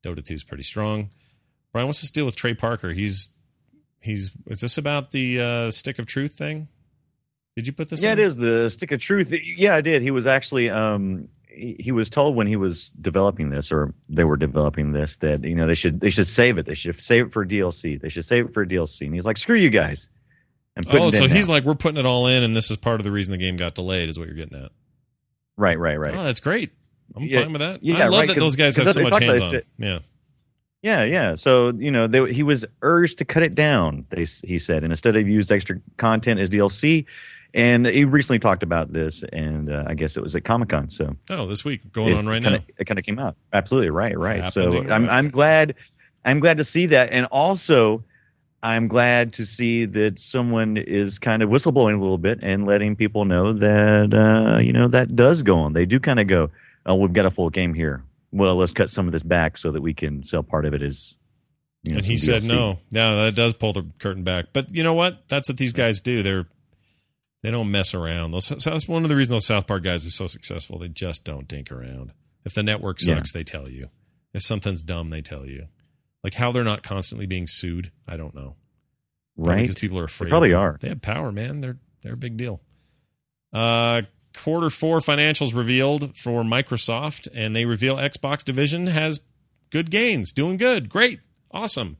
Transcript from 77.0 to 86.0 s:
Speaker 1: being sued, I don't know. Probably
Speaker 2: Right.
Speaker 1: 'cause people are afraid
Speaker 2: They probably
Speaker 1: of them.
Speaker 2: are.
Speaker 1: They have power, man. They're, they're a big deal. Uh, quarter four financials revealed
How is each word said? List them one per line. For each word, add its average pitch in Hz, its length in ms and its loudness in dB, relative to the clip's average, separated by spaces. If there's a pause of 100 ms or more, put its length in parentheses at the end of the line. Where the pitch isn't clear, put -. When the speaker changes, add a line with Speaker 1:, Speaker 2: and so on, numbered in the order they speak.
Speaker 1:
being 92 200 -6
sued, 87 460 -4 (140)
I 85 120 -12
don't 78 160 -14
know. 67 220 -16 (800)
Probably 82 180 0
Speaker 2:
Right. 110 120 2
Speaker 1:
'cause 98 140 -4
people 92 180 -4
are 85 60 -4
afraid 82 220 -8
Speaker 2:
They 85 60 -4
probably 156 200 6
Speaker 1:
of 87 80 4
them. 98 80 2
Speaker 2:
are. 73 100 -4
Speaker 1:
They - 120 -8
have 113 100 -10
power, 101 320 -6
man. 127 300 -8
They're, 127 160 -10 (240)
they're 110 100 -12
a 123 60 -12
big 123 180 -10
deal. 113 240 -8 (920)
Uh, 117 480 2 (340)
quarter 165 320 -2
four 160 300 0
financials 147 580 0
revealed 135 640 0